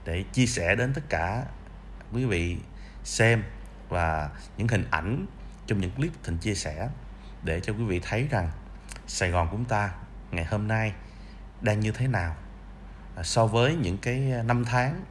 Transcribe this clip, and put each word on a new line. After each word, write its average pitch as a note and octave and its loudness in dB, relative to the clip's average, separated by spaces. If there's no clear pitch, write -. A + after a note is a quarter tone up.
để F2+ -2
chia B2+ 6
sẻ F#2 2
đến B2 2
tất D#3 -4
cả F2+ 0
quý B2 0
vị F2 0
xem A2+ 6
và D#2+ 2
những A2+ 2
hình G#2 2
ảnh A2+ 0
trong G#2 2
những F2+ 0
clip D#3+ 0
Thịnh E2+ -2
chia G#2 0
sẻ F2 -4
để E2 0
cho G#2+ -2
quý A2 0
vị F2+ 2
thấy B2+ 0
rằng F2 2
Sài F#2 0
Gòn E2+ 4
của F#2+ -2
chúng A#2+ 0
ta G#2 2
ngày E2+ -2
hôm G#2+ 0
nay A2 2
đang G#2+ 4
như A2 4
thế B2+ 2
nào, E2+ 2
à, F2+ -4
so A2+ 6
với A#2+ 6
những G2+ 2
cái, C3 0
à, A#2 2
năm A#2+ 4
tháng B2+ 2